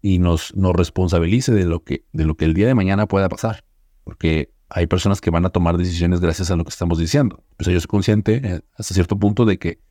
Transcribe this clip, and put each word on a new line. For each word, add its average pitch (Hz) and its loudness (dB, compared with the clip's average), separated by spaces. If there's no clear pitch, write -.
y 95 2
nos, 85 0
nos 92 2
responsabilice 90 0
de 101 2
lo 82 -2
que, - -8
de 78 0
lo 78 0
que 80 -2
el 80 4
día 98 2
de 131 2
mañana 98 0
pueda 98 0
pasar, - -8
porque 80 -4
hay 87 -2
personas 98 0
que - 0
van 85 0
a 92 0
tomar 85 0
decisiones 87 0
gracias 85 -2
a 87 0
lo 82 -2
que 82 -8
estamos 85 -2
diciendo. 117 -2
Pues - -4
yo 90 2
soy - -6
consciente, 107 0
eh, 90 -6
hasta - -10
cierto 92 0
punto 104 2
de 95 2
que - -8